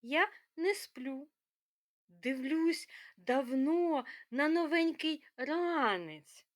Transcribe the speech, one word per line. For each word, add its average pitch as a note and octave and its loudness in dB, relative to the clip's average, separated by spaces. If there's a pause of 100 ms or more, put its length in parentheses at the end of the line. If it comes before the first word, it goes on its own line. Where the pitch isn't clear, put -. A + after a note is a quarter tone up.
Я D#4 0 (240)
не F#4 0
сплю, C4+ -10 (920)
дивлюсь C#4+ 0 (300)
давно C4+ 2 (260)
на C4+ 2
новенький D#4+ 0 (140)
ранець. B3+ -2 (100)